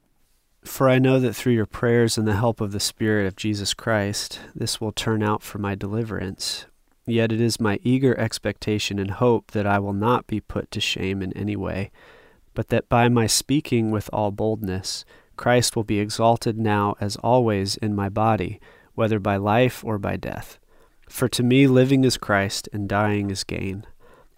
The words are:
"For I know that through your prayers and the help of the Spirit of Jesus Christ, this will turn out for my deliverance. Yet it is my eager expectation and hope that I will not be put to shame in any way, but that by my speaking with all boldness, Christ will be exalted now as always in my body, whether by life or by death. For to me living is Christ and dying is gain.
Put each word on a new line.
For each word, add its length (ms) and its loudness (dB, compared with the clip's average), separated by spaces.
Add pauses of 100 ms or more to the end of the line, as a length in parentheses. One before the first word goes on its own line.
(640)
"For 240 2
I 100 6
know 220 4
that 140 0
through 180 0
your 140 2
prayers 520 2
and 80 0
the 100 2
help 240 0
of 120 -4
the 80 -6
Spirit 460 0
of 100 -4
Jesus 380 -4
Christ, 680 -2 (140)
this 260 -6
will 120 -4
turn 300 -2
out 200 0
for 160 -12
my 160 -4
deliverance. 920 -6 (400)
Yet 260 2
it 80 -2
is 200 0
my 220 0
eager 360 2
expectation 800 -4
and 120 -4
hope 400 0
that 160 -2
I 120 2
will 140 -2
not 340 0
be 140 -4
put 300 -8
to 100 -6
shame 400 -4
in 140 -6
any 200 -4
way, 360 -6 (640)
but 140 -4
that 200 0
by 220 4
my 160 4
speaking 640 0
with 200 -2
all 200 -2
boldness, 720 -4 (320)
Christ 400 2
will 80 -2
be 140 0
exalted 600 0
now 420 2
as 160 -4
always 600 2
in 180 -4
my 140 -2
body, 500 0 (360)
whether 240 0
by 180 0
life 480 0
or 140 -4
by 180 -4
death. 420 -10 (480)
For 220 -2
to 140 -2
me 240 6
living 380 6
is 120 2
Christ 560 -2
and 160 -6
dying 420 0
is 140 -6
gain. 400 -8 (540)